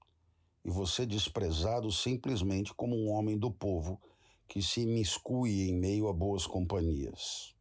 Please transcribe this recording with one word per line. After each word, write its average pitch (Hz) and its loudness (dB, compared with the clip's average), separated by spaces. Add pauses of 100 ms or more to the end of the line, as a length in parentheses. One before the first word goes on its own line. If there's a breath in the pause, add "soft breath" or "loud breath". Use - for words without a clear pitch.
(640)
E - -4
você 98 0
desprezado 104 0
simplesmente 98 0
como 120 0
um 110 2
homem 107 2
do 113 0
povo 92 -2 (460 loud breath)
que 98 -4
se - -2
imiscui 113 2
em 92 2
meio 101 2
a 98 0
boas 95 0
companhias. 85 -2